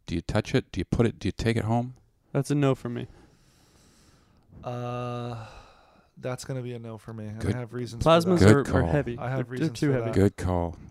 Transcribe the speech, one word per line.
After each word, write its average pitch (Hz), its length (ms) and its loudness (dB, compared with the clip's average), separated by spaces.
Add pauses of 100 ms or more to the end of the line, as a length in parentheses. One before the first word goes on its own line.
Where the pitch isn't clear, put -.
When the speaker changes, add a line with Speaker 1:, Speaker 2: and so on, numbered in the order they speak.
Speaker 1:
do 87 80 -6
you 85 60 -2
touch - 340 -2
it? - 160 0
Do - 100 -8
you 85 40 -2
put - 220 2
it, - 120 -4
do - 100 -4
you 87 40 -2
take 113 240 0
it 104 80 -2
home? 120 300 -2 (380)
Speaker 2:
That's 143 180 -2
a 143 40 0
no 139 200 4
for 120 160 -8
me. 120 160 -8 (1600)
Speaker 3:
Uh, 123 720 -8 (840)
that's 127 260 -8
gonna 131 180 -6
be 123 120 -8
a 117 40 -10
no 113 200 -12
for - 140 -14
me. 107 140 -10
And 107 140 -10
Speaker 1:
Good. - 140 -2
Speaker 3:
I 123 40 -8
have 117 140 -10
reasons 120 320 -6
Speaker 2:
Plasmas 170 340 4
Speaker 3:
for 185 60 8
that. - 20 10
Speaker 1:
Good 107 100 10
Speaker 2:
are, 139 40 4
are 131 220 2
Speaker 1:
call. - 100 2
Speaker 2:
heavy. 123 260 0
Speaker 3:
I 120 100 -6
have 131 80 -4
Speaker 2:
They're, 127 80 -2
they're 120 80 -14
Speaker 3:
reasons 127 280 -2
Speaker 2:
too 156 80 2
Speaker 3:
for 135 60 4
Speaker 2:
heavy. 120 120 0
Speaker 3:
that. 113 80 -2
Speaker 1:
Good 101 220 4
call. 87 400 -2 (140)